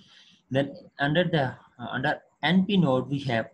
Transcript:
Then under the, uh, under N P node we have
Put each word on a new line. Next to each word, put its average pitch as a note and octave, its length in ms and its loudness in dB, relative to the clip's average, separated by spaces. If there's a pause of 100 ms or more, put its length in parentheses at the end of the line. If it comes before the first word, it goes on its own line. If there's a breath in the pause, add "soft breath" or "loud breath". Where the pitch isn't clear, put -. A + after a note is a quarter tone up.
(520 soft breath)
Then C#3 240 0 (240)
under D3 240 2
the, C#3+ 320 -2 (240)
uh, A#2+ 120 -10
under C3 300 -4 (220)
N F#3 220 4
P G3+ 120 0
node C3 320 2
we C#3 100 -4
have A#2 340 -2